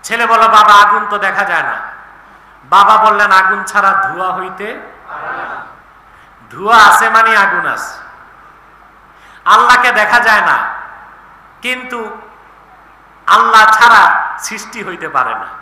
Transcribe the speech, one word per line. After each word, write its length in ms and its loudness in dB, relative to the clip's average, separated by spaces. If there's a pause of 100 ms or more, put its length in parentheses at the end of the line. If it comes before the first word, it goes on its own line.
ছেলে 220 -4
বলল, 160 2
"বাবা, 320 4
আগুন 360 4
তো 80 -4
দেখা 260 -4
যায় 200 -4
না।" 120 -8 (880)
বাবা 340 4
বললেন, 340 0
আগুন 320 0
ছাড়া 280 -2
ধোঁয়া 420 -4
হইতে 460 -12 (300)
পারে 280 -14
না। 280 -14 (840)
ধোঁয়া 260 0
আছে 320 4
মানে 280 2
আগুন 300 -2
আছে। 380 -10 (1400)
আল্লাহকে 460 4
দেখা 280 0
যায় 220 0
না, 160 0 (1040)
কিন্তু 560 -10 (1080)
আল্লাহ 440 4
ছাড়া 520 4 (140)
সৃষ্টি 460 -14
হইতে 260 -10
পারে 260 -2
না। 100 -12 (160)